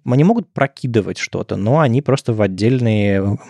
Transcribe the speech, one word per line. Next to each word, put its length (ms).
они 180
могут 300
прокидывать 640
что-то, 380
но 240
они 200
просто 320
в 80
отдельные, 1080